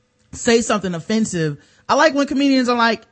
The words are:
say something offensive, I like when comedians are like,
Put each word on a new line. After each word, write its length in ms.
say 300
something 320
offensive, 640
I 60
like 200
when 120
comedians 420
are 80
like, 360